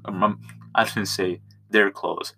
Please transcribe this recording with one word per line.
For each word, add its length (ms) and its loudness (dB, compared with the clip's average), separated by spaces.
Um, 180 -4
um, 180 0
I 120 4
shouldn't 240 -4
say 320 -2
their 220 4
clothes. 460 -6